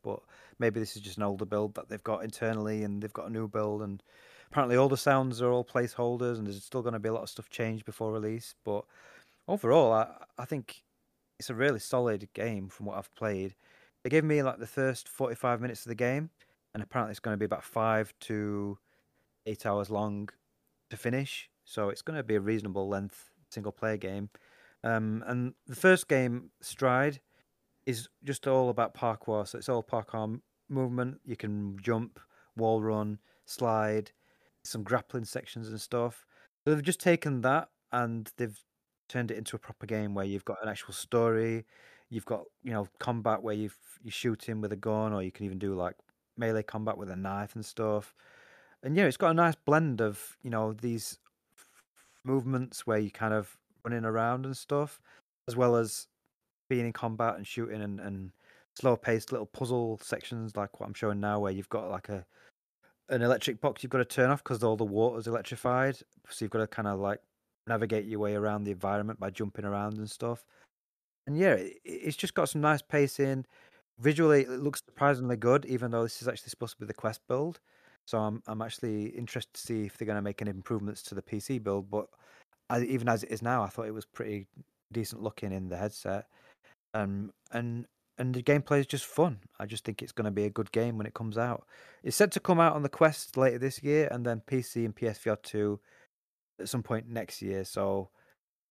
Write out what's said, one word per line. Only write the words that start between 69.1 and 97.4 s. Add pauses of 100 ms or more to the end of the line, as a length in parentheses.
by
jumping
around
and
stuff. (840)
And
yeah,
it,
it's
just
got
some
nice
pacing. (540)
Visually,
it
looks
surprisingly
good,
even
though
this
is
actually
supposed
to
be
the
Quest
build. (480)
So
I'm,
I'm
actually
interested
to
see
if
they're
gonna
make
any
improvements
to
the
P
C
build.
But (640)
I,
even
as
it
is
now,
I
thought
it
was
pretty (440)
decent
looking
in
the
headset. (640)
Um, (200)
and, (320)
and
the
gameplay
is
just
fun. (200)
I
just
think
it's
gonna
be
a
good
game
when
it
comes
out. (380)
It's
set
to
come
out
on
the
Quest
later
this
year,
and
then
P
C
and
P
S
V
R
two (800)
at
some
point
next